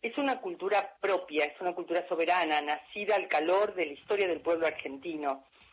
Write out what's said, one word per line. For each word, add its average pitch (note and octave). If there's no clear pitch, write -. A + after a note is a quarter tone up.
es A#3
una C4+
cultura G3
propia, F3+
es D3
una F3+
cultura F3
soberana, E3
nacida F#3
al F#3+
calor F#3
de E3+
la C#3+
historia G3+
del D#3+
pueblo E3
argentino, D3